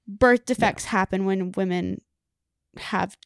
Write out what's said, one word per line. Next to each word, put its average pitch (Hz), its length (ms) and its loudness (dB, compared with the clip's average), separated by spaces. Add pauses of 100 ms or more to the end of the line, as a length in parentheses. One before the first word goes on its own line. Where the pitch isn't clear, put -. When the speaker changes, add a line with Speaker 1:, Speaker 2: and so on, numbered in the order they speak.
Speaker 1:
Birth 240 380 4
defects 233 380 -2
Speaker 2:
Yeah. - 80 -10
Speaker 1:
happen 190 340 0
when 185 260 -2
women 185 480 -4 (800)
have 185 480 -4